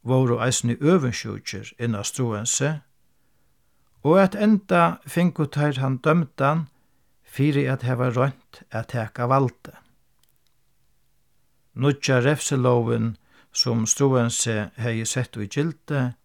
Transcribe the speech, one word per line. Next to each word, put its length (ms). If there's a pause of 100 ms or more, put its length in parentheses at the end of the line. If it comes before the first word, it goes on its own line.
voru 380
eisini 320
øvundsjúkir 1040
inn 160
á 80
Struense, 760 (1200)
og 160
at 160
enda 720
fingu 400
teir 320
hann 240
dømdan 640 (560)
fyri 440
at 200
hava 240
roynt 600
at 200
taka 360
valde. 500 (2000)
Nýggja 460
refsilovin, 920 (400)
sum 320
Struense 920
hevði 300
sett 300
í 100
gildi 560 (220)